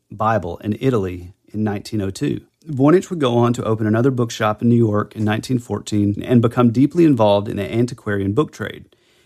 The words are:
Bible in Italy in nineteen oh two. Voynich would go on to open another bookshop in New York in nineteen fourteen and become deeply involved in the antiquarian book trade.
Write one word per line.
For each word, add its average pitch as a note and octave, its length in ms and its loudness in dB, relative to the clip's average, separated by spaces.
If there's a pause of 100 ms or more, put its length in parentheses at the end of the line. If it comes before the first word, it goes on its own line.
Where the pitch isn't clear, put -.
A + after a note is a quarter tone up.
(100)
Bible G#2+ 480 -2
in - 220 -6
Italy F#2 520 -2 (200)
in G#2+ 120 -4
nineteen G#2 360 -6
oh G2 100 -4
two. A#2+ 320 -6 (260)
Voynich D#3+ 420 2
would F3+ 80 -6
go A#2+ 200 0
on A#2+ 160 2
to - 100 -6
open A2 240 -2
another A#2 240 2
bookshop A#2 500 -2
in A#2 60 2
New A#2+ 80 4
York G#2+ 400 0
in G#2+ 80 -4
nineteen A#2+ 340 -2
fourteen G#2 640 -2
and B2 180 4
become A#2+ 300 2
deeply C#3+ 340 2
involved G#2+ 440 4
in - 80 -6
the G2 160 -6
antiquarian G#2 600 -2
book D3+ 180 -2
trade. - 420 -12 (320)